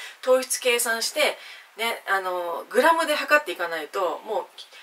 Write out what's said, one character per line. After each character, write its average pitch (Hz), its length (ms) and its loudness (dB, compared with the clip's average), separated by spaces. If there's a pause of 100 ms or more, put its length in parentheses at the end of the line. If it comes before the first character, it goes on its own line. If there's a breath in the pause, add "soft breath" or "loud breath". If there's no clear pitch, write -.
(220 loud breath)
糖 262 180 6
質 - 180 -4
計 240 200 2
算 233 240 -2
し - 80 -2
て、 285 260 0 (400 loud breath)
ね、 226 300 -4
あ 190 140 0
の、 175 500 -4
グ 233 120 4
ラ 320 100 8
ム 330 140 2
で 294 80 0
測 294 280 4
っ - 20 -14
て 180 80 -6
い 170 40 -8
か 170 120 -4
な 160 140 -4
い 147 60 -8
と、 175 360 -2
も 202 180 -2
う - 40 -14 (360 loud breath)